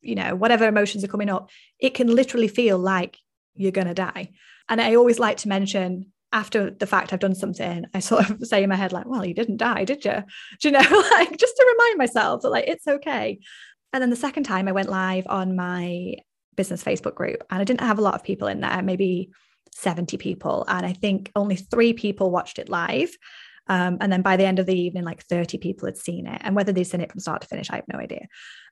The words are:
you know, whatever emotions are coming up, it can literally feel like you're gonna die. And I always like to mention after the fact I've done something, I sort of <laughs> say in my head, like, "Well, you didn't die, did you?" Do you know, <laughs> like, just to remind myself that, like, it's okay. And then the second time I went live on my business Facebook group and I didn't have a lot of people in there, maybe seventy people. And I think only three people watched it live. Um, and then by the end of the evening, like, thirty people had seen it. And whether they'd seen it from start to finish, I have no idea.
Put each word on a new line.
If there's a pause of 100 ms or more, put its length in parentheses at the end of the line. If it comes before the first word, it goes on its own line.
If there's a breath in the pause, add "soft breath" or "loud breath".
you
know,
whatever
emotions
are
coming
up, (300 soft breath)
it
can
literally
feel
like (360)
you're
gonna
die. (380 soft breath)
And
I
always
like
to
mention (200)
after
the
fact
I've
done
something,
I
sort
of
<laughs>
say
in
my
head,
like,
"Well,
you
didn't
die,
did
you?" (380 loud breath)
Do
you
know,
<laughs>
like,
just
to
remind
myself
that,
like,
it's
okay. (540 loud breath)
And
then
the
second
time
I
went
live
on
my (400)
business
Facebook
group
and
I
didn't
have
a
lot
of
people
in
there,
maybe (420 soft breath)
seventy
people.
And
I
think
only
three
people
watched
it
live. (580 loud breath)
Um,
and
then
by
the
end
of
the
evening,
like,
thirty
people
had
seen
it.
And
whether
they'd
seen
it
from
start
to
finish,
I
have
no
idea. (460 loud breath)